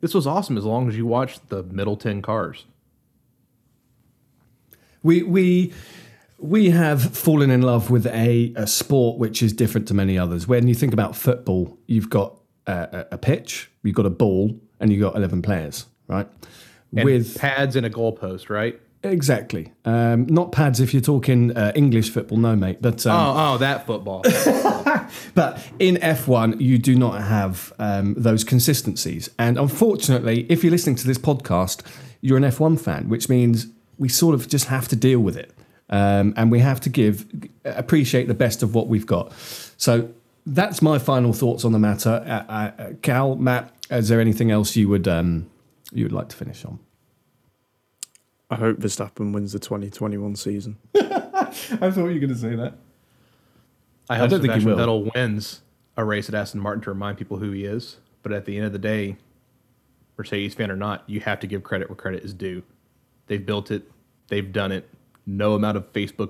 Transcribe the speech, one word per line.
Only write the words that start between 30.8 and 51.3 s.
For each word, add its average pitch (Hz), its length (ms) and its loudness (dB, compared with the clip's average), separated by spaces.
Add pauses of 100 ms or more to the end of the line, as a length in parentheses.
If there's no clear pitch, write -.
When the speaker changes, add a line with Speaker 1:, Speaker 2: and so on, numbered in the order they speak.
Speaker 2:
to 131 100 -6
this 131 100 2
podcast, 92 640 0 (400)
you're 131 160 4
an 135 60 4
F 131 160 2
one 160 160 4
fan, 85 320 -4
which 117 220 -2
means 120 380 2 (300)
we 135 120 -2
sort 160 260 4
of 127 140 -4
just 143 160 0
have 127 240 -2
to - 80 0
deal 127 240 4
with 92 160 0
it. - 160 -16 (360)
Um, 101 460 4
and 113 160 4
we 120 80 6
have 131 220 4
to - 80 -2
give, 107 360 2 (380)
appreciate 127 640 0
the 120 60 0
best 117 300 0
of 110 120 0
what 113 120 0
we've 107 200 0
got. 87 240 -2 (460)
So 120 320 2 (360)
that's 175 360 -2
my 156 180 4
final 127 320 2
thoughts 117 320 -2
on 117 80 2
the 110 80 4
matter. 107 480 2
Uh, 107 240 -6
uh, 107 500 -8
Cal, 131 360 0
Matt, 123 340 0 (180)
is 113 200 0
there 117 100 4
anything 113 320 2
else 107 240 0
you 104 140 4
would, 98 180 0
um, 85 420 0 (440)
you 117 100 -2
would 110 100 -4
like - 160 -6
to - 60 -20
finish - 300 -14
on? - 140 -14 (1700)
Speaker 3:
I 110 40 -6
hope 110 220 0
Verstappen 104 540 -6
wins 101 220 -6
the 101 60 -8
twenty 101 320 -8
twenty-one 104 440 -6
season. 101 420 -8 (100)
<laughs> - 80 -2
Speaker 2:
I - 560 -2